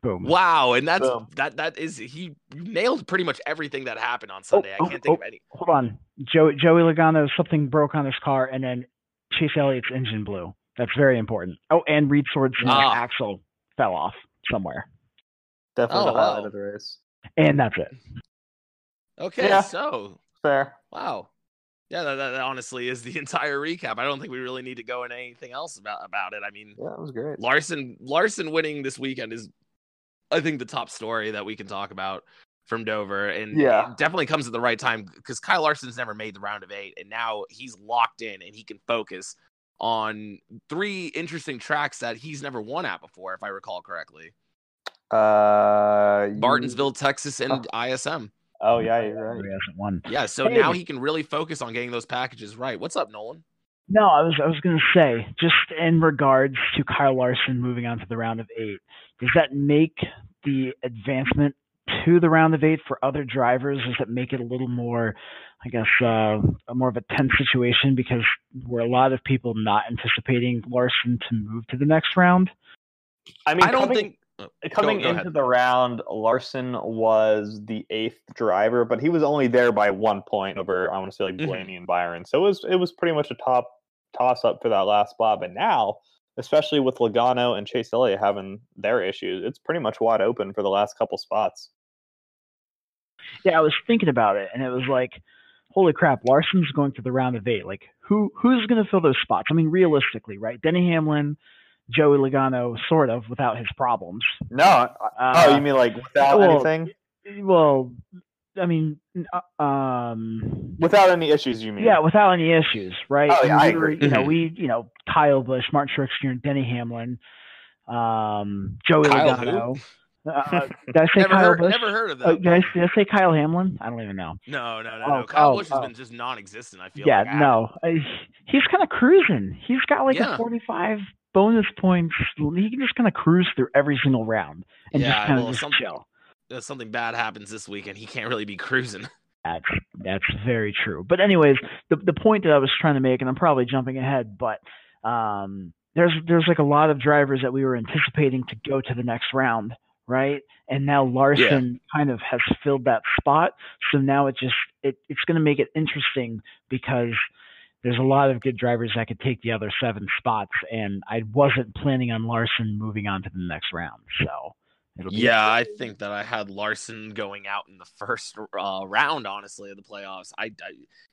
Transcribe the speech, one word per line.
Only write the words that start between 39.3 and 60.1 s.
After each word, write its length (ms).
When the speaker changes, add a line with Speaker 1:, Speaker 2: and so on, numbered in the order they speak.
Speaker 2:
on 600
three 380
interesting 520
tracks 400
that 160
he's 260
never 200
won 240
at 140
before, 340
if 100
I 40
recall 340
correctly. 500
Speaker 3:
Uh, 1040
you 80
Speaker 2:
Martinsville, 520
Texas, 480
and 120
Speaker 3:
Oh. 100
Speaker 2:
I 200
S 140
M. 260
Speaker 3:
Oh, 180
yeah, 240
you're 200
right. 220
Speaker 1:
He 80
hasn't 240
won. 320
Speaker 2:
Yeah, 180
so 220
Speaker 1:
Hey. 100
Speaker 2:
now 140
he 120
can 140
really 240
focus 380
on 120
getting 180
those 160
packages 500
right. 240
What's 160
up, 140
Nolan? 340
Speaker 1:
No, 200
I 140
was, 200
I 40
was 140
gonna 200
say, 320
just 160
in 220
regards 560
to 80
Kyle 300
Larson 460
moving 260
on 120
to 80
the 100
round 240
of 160
eight, 240
does 140
that 200
make 420